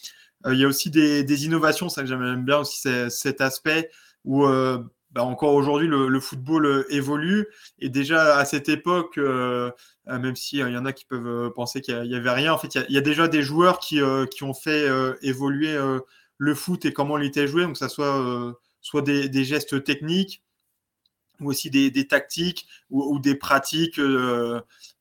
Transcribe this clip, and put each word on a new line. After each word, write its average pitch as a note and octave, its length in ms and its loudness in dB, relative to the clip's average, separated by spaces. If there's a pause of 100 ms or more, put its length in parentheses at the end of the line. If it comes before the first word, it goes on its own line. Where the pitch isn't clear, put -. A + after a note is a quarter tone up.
(480)
Euh, C3 80 2
il B2+ 40 4
y C3+ 60 6
a - 20 6
aussi C#3 220 0
des, D3 340 2
des C#3+ 220 -2
innovations, D#3+ 440 0
ça D3 120 -6
que C3+ 60 -6
j'aime B2+ 360 -4
bien C#3 140 2
aussi, C#3 220 -4
c'est B2 320 -2
cet C3+ 280 -4
aspect D#3 520 -2 (340)
où, C#3 200 2
euh, C3 340 2 (320)
bah, B2 120 -4
encore B2+ 300 2
aujourd'hui, D3 340 4
le, C3+ 200 2
le C3 120 2
football, C#3+ 460 -2
euh, C#3 240 2
évolue. D#3 560 0 (320)
Et C3+ 120 -8
déjà D3 460 4
à C#3+ 100 4
cette C#3+ 220 -4
époque, E3+ 520 0
euh, B2+ 500 0 (400)
euh, B2+ 80 -4
même B2+ 180 -4
si, - 240 -6
euh, B2+ 100 -2
il B2 40 -4
y B2 40 -4
en B2+ 100 -4
a C3+ 40 -2
qui - 140 -18
peuvent, A#2+ 220 -8
euh, A#2+ 240 -4
penser B2 280 -8
qu'il B2+ 140 -6
y A#2 40 -4
a, A#2+ 60 -6
il A#2+ 60 -6
y B2 60 -4
avait B2 160 0
rien, C#3+ 200 2
en D#3 60 2
fait, C#3+ 160 -10
il C3+ 60 -2
y - 20 2
a, B2+ 80 -4
il C#3 60 0
y - 20 4
a C#3 40 6
déjà D3+ 260 4
des D#3 160 2
joueurs E3 340 4
qui, D3 240 -2
euh, C3+ 240 2
qui C3 180 -10
ont C3+ 120 -4
fait, D3+ 340 2
euh, C3 320 2
évoluer, C#3 540 0
euh, C3+ 240 0 (400)
le C#3+ 160 2
foot F3+ 300 -4
et C#3+ 80 0
comment D3 260 0
il C#3+ 80 0
était C#3+ 180 0
joué, D3 160 2
donc E3+ 120 -2
que C3+ 40 -10
ça C3 120 -4
soit, C#3 300 0
euh, B2 340 -4 (280)
soit D3 220 -2
des, C#3+ 260 0
des C3+ 140 0
gestes C#3 400 -2
techniques, E3 580 -2 (960)
ou C#3+ 100 -6
aussi C3+ 220 -6
des, C#3 180 4
des C3+ 180 0
tactiques, E3+ 600 -2 (240)
ou, C#3 240 0
ou C#3 40 -2
des C#3 140 2
pratiques, D3+ 680 0
euh, B2 600 0 (400)